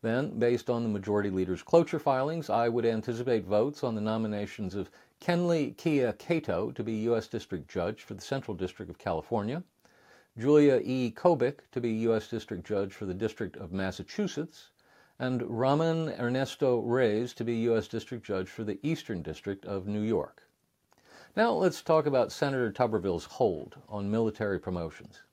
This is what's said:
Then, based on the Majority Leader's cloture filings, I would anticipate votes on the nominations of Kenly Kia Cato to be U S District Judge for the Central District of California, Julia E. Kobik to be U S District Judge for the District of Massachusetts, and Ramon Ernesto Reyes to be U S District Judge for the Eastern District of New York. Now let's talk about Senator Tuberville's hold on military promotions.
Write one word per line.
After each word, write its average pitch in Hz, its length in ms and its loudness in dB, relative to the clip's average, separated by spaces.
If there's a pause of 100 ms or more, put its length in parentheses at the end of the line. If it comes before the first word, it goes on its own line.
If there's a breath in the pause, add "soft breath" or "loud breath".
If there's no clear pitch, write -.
Then, 113 380 -2
based 120 300 2
on 117 120 0
the 113 80 -2
Majority 104 400 0
Leader's 92 320 -2
cloture 170 380 4
filings, 143 500 0
I 117 180 2
would 117 180 0
anticipate 117 600 0
votes 107 380 2
on 117 120 -2
the 104 60 -2
nominations 107 720 -2
of 98 160 -4 (320 soft breath)
Kenly 170 560 0
Kia 139 360 2
Cato 120 580 -2
to 123 120 -6
be 110 100 -2
U 113 220 2
S 110 120 -2
District 92 420 -8
Judge 95 320 -4
for - 140 -14
the 90 60 -14
Central 123 360 -6
District 92 320 -8
of 85 80 -14
California, 107 680 -2 (760 soft breath)
Julia 143 460 6
E. 123 320 -2
Kobik 143 440 2 (120)
to 131 80 -4
be 117 120 -2
U 113 220 2
S 107 140 0
District 104 380 -6
Judge 101 280 -2
for - 120 -10
the 92 80 -4
District 104 420 -4
of 92 160 -12
Massachusetts, 117 1000 -6 (480 soft breath)
and 127 280 -2
Ramon 156 720 0
Ernesto 127 600 0
Reyes 117 560 2
to - 80 -6
be 120 140 -2
U 113 200 2
S 107 100 -2
District 117 380 -8
Judge 95 240 -4
for - 140 -10
the 104 180 -4
Eastern 139 400 -4
District 98 440 -8
of 95 200 -4
New 104 160 -2
York. 107 400 0 (960 loud breath)
Now 226 160 4
let's - 320 2
talk 156 240 4
about 127 240 4
Senator 131 400 0
Tuberville's 98 540 0
hold 92 500 -2 (120)
on 101 220 -4
military 107 500 0
promotions. 87 640 -8 (100)